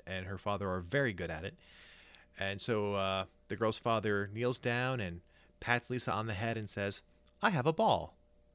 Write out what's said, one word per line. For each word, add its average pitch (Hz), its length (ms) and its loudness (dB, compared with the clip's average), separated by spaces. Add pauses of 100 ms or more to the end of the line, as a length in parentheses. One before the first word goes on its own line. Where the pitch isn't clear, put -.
and 92 200 -6
her 98 120 -6
father 98 320 -2
are 92 100 0
very 120 320 0
good 85 180 -4
at 80 140 -6
it. - 120 -8 (840)
And 98 220 -4
so, 104 340 2
uh, 95 300 2 (240)
the 107 80 -4
girl's 110 220 2
father 104 540 2
kneels 120 280 0
down 123 400 0
and 87 220 -6 (360)
pats 120 320 0
Lisa 123 220 0
on 107 160 0
the 107 60 -2
head 113 220 -2
and 107 140 -6
says, 101 320 -2 (400)
"I 214 80 4
have 139 160 2
a 160 60 4
ball. 139 440 2 (380)